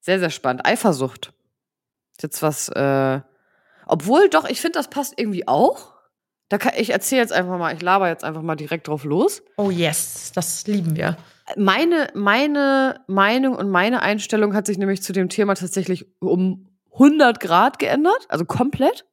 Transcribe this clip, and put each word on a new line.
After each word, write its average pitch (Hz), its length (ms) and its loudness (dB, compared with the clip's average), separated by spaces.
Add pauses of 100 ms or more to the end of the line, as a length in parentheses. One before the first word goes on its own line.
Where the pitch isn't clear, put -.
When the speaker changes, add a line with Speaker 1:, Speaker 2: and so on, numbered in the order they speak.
Speaker 1:
Sehr, 190 180 0
sehr 175 120 0
spannend. 127 360 -4
Eifersucht. 151 640 0 (800)
Ist - 100 -18
jetzt - 200 -8
was, 151 260 -2
äh, 135 520 0 (680)
obwohl, 247 420 4
doch, 320 200 2
ich - 120 -6
find, 339 160 -4
das 302 120 -4
passt - 280 -8
irgendwie 208 320 -4
auch. - 460 2 (540)
Da 208 100 -2
kann, 233 180 -2
ich 214 140 -2
erzähl 233 280 0
jetzt 233 140 0
einfach 180 260 -2
mal, 165 160 -2
ich 165 80 -12
laber 185 260 2
jetzt 165 160 -6
einfach 156 180 -8
mal 160 140 -4
direkt 151 320 -8
drauf 147 160 -6
los. 180 380 0 (140)
Speaker 2:
Oh 202 140 0
yes, 170 640 -4
das - 320 -6
lieben 180 300 -2
wir. 165 200 -2 (400)
Speaker 1:
Meine, 277 580 2
meine 269 920 2
Meinung 226 500 2
und 196 140 -4
meine 202 320 2
Einstellung 208 520 0
hat 208 120 -2
sich 208 120 -4
nämlich 196 240 -2
zu - 100 -8
dem 185 160 0
Thema 202 260 0
tatsächlich 185 520 -6 (140)
um 185 480 -2 (220)
hundert 285 500 6
Grad 202 380 2
geändert, 359 500 0
also 160 160 -2
komplett. 277 680 -2